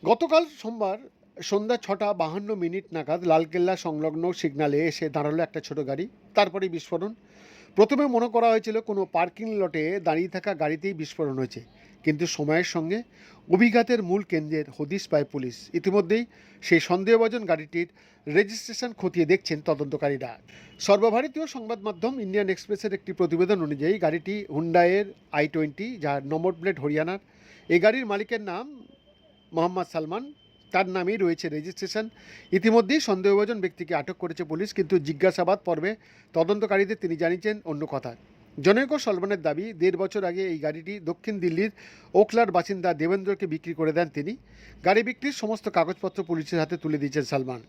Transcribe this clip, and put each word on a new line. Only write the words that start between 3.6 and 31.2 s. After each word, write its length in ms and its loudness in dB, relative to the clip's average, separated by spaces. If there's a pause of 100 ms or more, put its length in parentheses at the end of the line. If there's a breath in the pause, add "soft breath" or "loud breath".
সংলগ্ন 560 -2
সিগন্যালে 540 0
এসে 220 -4
দাঁড়ালো 340 -2
একটা 180 -6
ছোট 260 -8
গাড়ি, 220 -6 (260)
তারপরেই 340 2
বিস্ফোরণ। 460 0 (600 loud breath)
প্রথমে 320 6
মনে 220 2
করা 220 4
হয়েছিল 300 0
কোনো 240 -2
পার্কিং 500 -2
লটে 460 -2
দাঁড়িয়ে 280 0
থাকা 260 -4
গাড়িতেই 400 -2
বিস্ফোরণ 440 -4
হয়েছে, 220 -6 (440 soft breath)
কিন্তু 220 2
সময়ের 380 0
সঙ্গে 380 -4 (480 loud breath)
অভিঘাতের 520 4
মূল 200 0
কেন্দ্রের 420 -2 (140)
হদিশ 300 -4
পায় 160 2
পুলিশ। 480 -8
ইতিমধ্যেই 540 2 (360 loud breath)
সেই 180 4
সন্দেহভাজন 640 2
গাড়িটির 440 -2 (380 soft breath)
রেজিস্ট্রেশন 680 0
খতিয়ে 340 0
দেখছেন 340 0
তদন্তকারীরা। 800 -4 (420 loud breath)
সর্বভারতীয় 680 2
সংবাদ 340 -8
মাধ্যম 400 -4
ইন্ডিয়ান 280 0
এক্সপ্রেসের 460 -4
একটি 180 -8
প্রতিবেদন 500 2
অনুযায়ী 360 0
গাড়িটি 520 -2
হুন্ডাইয়ের 640 2 (180)
আই 160 0
টোয়েন্টি, 480 -4
যার 300 -4
নম্বর 260 -2
প্লেট 280 -4
হরিয়ানার। 380 -2 (500 soft breath)
এই 120 4
গাড়ির 260 4
মালিকের 340 -4
নাম 460 -10 (680)
মোহাম্মদ 400 0
সালমান, 400 -6 (400)
তার 160 2
নামেই 280 -2
রয়েছে 320 0